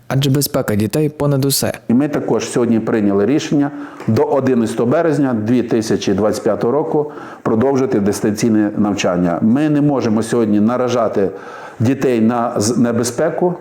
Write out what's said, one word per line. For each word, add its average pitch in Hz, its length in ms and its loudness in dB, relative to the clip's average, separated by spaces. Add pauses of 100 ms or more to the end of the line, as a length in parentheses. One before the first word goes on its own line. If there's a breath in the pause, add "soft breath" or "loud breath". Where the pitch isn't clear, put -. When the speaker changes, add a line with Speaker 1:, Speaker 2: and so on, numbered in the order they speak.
Speaker 1:
адже 135 220 0
безпека 135 440 0
дітей 110 340 0
понад 143 360 -2
усе. - 280 -2 (160)
Speaker 2:
І 117 60 2
ми 143 140 2
також 135 420 -2
сьогодні 117 300 2
прийняли 101 460 0
рішення 143 440 0 (360 loud breath)
до 117 160 2
одинадцятого 123 680 0
березня 147 460 2 (100)
дві 120 160 2
тисячі 107 520 0
двадцять 104 300 0
п'ятого 117 280 0
року 151 400 -2 (300 loud breath)
продовжити 127 580 2
дистанційне 104 760 0
навчання. 90 680 0
Ми 135 260 2
не 147 120 2
можемо 117 420 0
сьогодні 110 380 2
наражати 117 680 0 (520 loud breath)
дітей 131 400 2
на 120 360 0
з-, 113 200 0
небезпеку 143 840 0